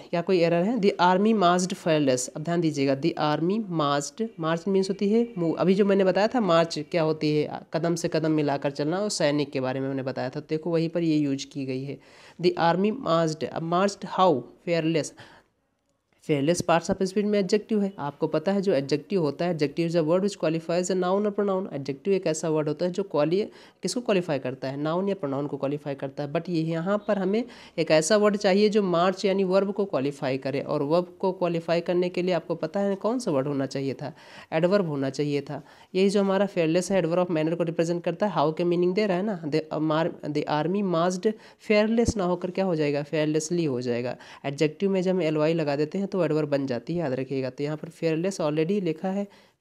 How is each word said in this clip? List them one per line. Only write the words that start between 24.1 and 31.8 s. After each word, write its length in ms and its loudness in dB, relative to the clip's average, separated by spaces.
करता 280 -8
है, 100 -6
नाउन 320 -2
या 60 -2
प्रोनाउन 320 -4
को 100 -6
क्वालिफाई 380 -4
करता 280 -8
है। 100 -6
But 160 -4
ये 140 0
यहाँ 340 -2
पर 120 0
हमें 240 0
एक 140 0
ऐसा 260 6
वर्ड 200 4
चाहिए 320 4
जो 140 2
मार्च 420 2
यानी 200 2
वर्ब 260 2
को 140 -2
क्वालिफाई 520 -2
करे, 240 -4
और 220 -2
वर्ब 380 0
को 100 0
क्वालिफाई 500 -2